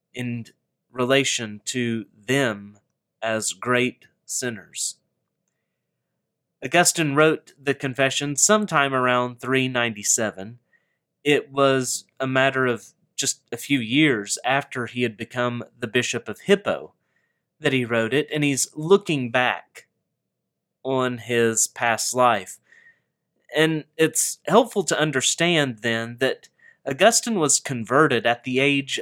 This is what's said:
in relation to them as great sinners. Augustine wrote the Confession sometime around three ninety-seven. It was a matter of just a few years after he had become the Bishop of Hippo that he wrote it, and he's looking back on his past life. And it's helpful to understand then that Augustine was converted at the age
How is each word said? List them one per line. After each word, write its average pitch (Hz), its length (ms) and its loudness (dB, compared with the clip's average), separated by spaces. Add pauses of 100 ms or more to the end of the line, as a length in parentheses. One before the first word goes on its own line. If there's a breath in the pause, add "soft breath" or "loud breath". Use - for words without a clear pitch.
(140)
in 120 340 -8 (440)
relation 123 760 0
to 117 480 -4
them 107 680 -4 (420)
as 110 320 -4
great 123 540 -2 (180)
sinners. 98 720 -8 (1600)
Augustine 156 540 2
wrote 156 420 2
the 139 160 0
Confession 135 600 -2
sometime 165 580 2
around 123 460 0
three 131 300 0
ninety-seven. 113 880 -4 (640)
It 147 280 0
was 135 520 0 (160)
a 131 80 -4
matter 131 380 2
of 117 280 -4 (220)
just - 340 -6
a 117 80 -8
few 143 220 0
years 117 640 0
after 127 440 -2
he 123 160 -6
had 208 120 -2
become 120 480 -6 (140)
the 117 100 -8
Bishop 120 400 -2
of 104 140 -10
Hippo 98 540 0 (640)
that 147 120 0
he 127 100 2
wrote 113 300 0
it, 147 180 0
and 151 100 -2
he's 143 320 0
looking 151 580 0
back 123 560 -2 (920)
on 127 360 0
his 117 500 2
past - 460 -2
life. 117 440 2 (960 soft breath)
And 156 300 0 (140)
it's - 500 0
helpful 208 380 2
to - 120 0
understand 147 840 0
then 117 400 -4
that - 280 -2 (380 soft breath)
Augustine 196 520 2
was 147 220 2
converted 123 640 2
at 120 200 0
the 127 140 -2
age 139 420 0